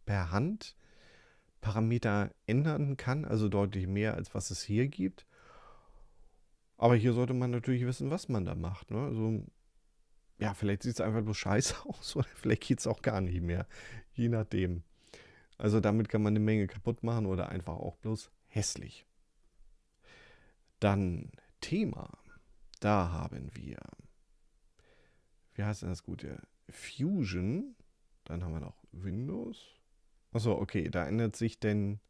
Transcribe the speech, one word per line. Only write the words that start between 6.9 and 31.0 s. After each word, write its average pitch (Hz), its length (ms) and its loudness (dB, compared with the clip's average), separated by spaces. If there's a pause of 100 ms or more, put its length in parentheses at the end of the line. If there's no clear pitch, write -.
hier 117 180 6
sollte 123 200 2
man 123 160 0
natürlich 123 360 0
wissen, 135 260 -2
was 175 180 -4
man 104 160 0
da 90 100 -4
macht, 87 360 -6
ne? 117 140 -2
Also, 110 380 -2 (920)
ja, 104 160 -2
vielleicht 101 300 0
sieht's 117 180 -2
einfach 110 220 0
bloß 107 120 -2
scheiße - 400 2 (100)
<laughs> - 40 -8
aus - 260 -10
oder 139 200 0
vielleicht - 260 2
geht's - 240 0
auch 117 160 -2
gar 107 200 2
nicht 90 200 0
mehr. 87 240 0 (480)
Je 117 160 2
nachdem. 98 540 0 (720)
Also 107 220 4
damit 107 300 4
kann 107 120 2
man 107 120 4
eine 107 60 4
Menge 107 280 4
kaputt - 340 -4
machen 113 240 0
oder 92 240 0
einfach 87 240 -6
auch - 240 -8
bloß 110 320 -6 (160)
hässlich. - 640 -6 (1700)
Dann 98 520 2 (300)
Thema. - 580 -4 (600)
Da 101 300 4
haben 80 460 -6
wir, - 240 -12 (1800)
wie 104 80 -2
heißt 107 180 -2
denn 90 80 -6
das 90 140 -6
Gute? - 400 -10 (260)
Fusion. 139 1040 -2 (480)
Dann 87 200 -6
haben 80 100 -4
wir 80 60 -6
noch - 320 -12
Windows. 127 640 -6 (720)
Achso, 113 200 2
okay, 92 380 0
da 87 180 0